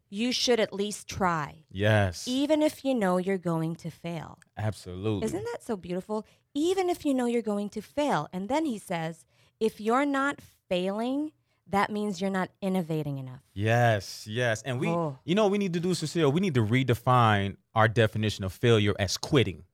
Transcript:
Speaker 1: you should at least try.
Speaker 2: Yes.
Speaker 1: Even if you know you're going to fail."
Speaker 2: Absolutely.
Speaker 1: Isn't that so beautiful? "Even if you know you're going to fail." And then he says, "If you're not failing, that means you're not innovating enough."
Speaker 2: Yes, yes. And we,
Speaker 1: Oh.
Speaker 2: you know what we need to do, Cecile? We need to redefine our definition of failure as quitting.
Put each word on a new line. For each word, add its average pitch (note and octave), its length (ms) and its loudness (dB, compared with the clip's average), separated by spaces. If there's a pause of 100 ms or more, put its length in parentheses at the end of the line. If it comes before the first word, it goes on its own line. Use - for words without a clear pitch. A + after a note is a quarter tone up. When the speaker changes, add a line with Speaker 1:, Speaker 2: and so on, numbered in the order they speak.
Speaker 1:
you A3+ 240 -2
should A#3+ 280 2
at G#3 120 0
least G3+ 360 -6
try. D#3+ 640 -2
Speaker 2:
Yes. G2+ 580 2
Speaker 1:
Even C#4+ 340 2
if D4+ 220 -2
you C4+ 100 2
know F#3+ 240 2
you're F#3+ 200 -2
going E3 380 -2
to E3 140 -10
fail." E3 480 -12 (180)
Speaker 2:
Absolutely. G2+ 680 -4
Speaker 1:
Isn't G4 180 -4
that A#4 180 -8
so A3+ 140 -6
beautiful? F#3 500 -8 (280)
"Even F4+ 340 0
if F4 160 -4
you C#4+ 100 2
know B3 120 0
you're A#3+ 160 0
going G#3 280 -4
to G#3+ 120 -10
fail." A#3 500 -2
And F#3+ 160 -8
then D4 160 0
he A#3+ 140 -4
says, E3 460 -8 (360)
"If A3 200 -2
you're A#3+ 260 2
not C#4 340 -2 (280)
failing, A3+ 640 -2 (360)
that G3 220 2
means G#3 300 -4
you're G3 100 -2
not F#3 200 -2 (100)
innovating D#3+ 580 -2
enough." C3 240 -14 (120)
Speaker 2:
Yes, A2 720 2
yes. A2 360 -2
And B2 160 -6
we, E3 100 -2
Speaker 1:
Oh. E3 360 -2
Speaker 2:
you E3 100 0
know G#3+ 100 4
what G3 80 4
we G#3 60 0
need G3 140 -2
to F3 80 -2
do, F3 140 0
Cecile? D#3 360 2
We D3+ 100 2
need F#3 140 0
to B2 100 4
redefine A2+ 920 4 (180)
our A2+ 140 6
definition G#2+ 560 2
of F#2 80 -4
failure G#2+ 460 4
as G2 180 -2
quitting. G2+ 560 0